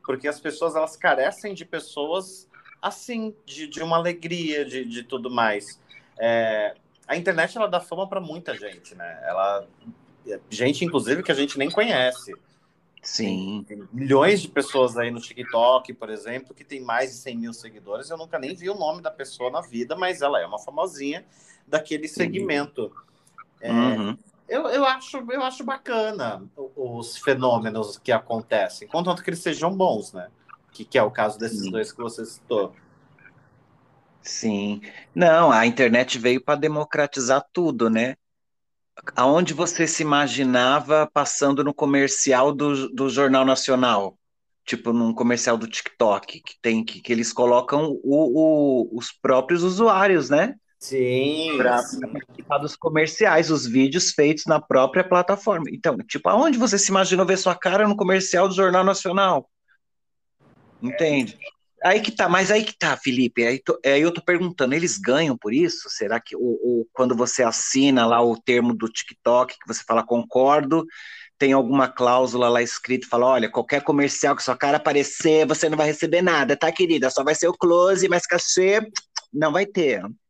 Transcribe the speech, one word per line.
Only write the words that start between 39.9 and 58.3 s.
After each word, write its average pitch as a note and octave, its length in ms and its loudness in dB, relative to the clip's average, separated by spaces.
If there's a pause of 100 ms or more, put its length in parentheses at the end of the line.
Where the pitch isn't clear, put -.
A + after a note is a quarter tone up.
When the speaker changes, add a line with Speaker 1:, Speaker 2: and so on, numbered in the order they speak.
Speaker 2:
imaginava C#3+ 1120 2
passando C#3+ 500 0
no C#3+ 100 -2
comercial C#3 800 2
do, C#3 400 -2
do C3+ 160 -2
Jornal C3 360 4
Nacional? B2+ 720 0 (480)
Tipo, A#2 280 -4
num A#2 200 0
comercial A#2+ 440 0
do A2 100 -6
TikTok, - 760 -2
que - 200 -18
tem A2+ 240 0
que, - 160 -14
que - 100 -6
eles A#2 220 -2
colocam B2 580 2 (120)
o, C#3+ 880 2
o, A#2 40 -8
os A#2+ 140 -10
próprios C3 520 2
usuários, F#3 640 4
né? E3 260 2 (240)
Speaker 1:
Sim, C3+ 760 -2
Speaker 2:
Pra, B2 220 2
Speaker 1:
sim. B2 220 -4
Speaker 2:
pra A#2+ 100 -10
participar - 500 -8
dos D3 160 -6
comerciais, D#3+ 760 2
os C3 160 0
vídeos C3+ 440 2
feitos D3+ 360 2
na D3+ 120 4
própria C3+ 480 2
plataforma. F3+ 640 0
Então, C#3 260 -2 (100)
tipo, - 220 -4
aonde B3+ 280 4
você G#3 220 2
se - 100 0
imaginou F#3+ 360 2
ver F#3+ 120 2
sua F#3 180 0
cara G3 320 2
no G#3 80 2
comercial F#3+ 520 2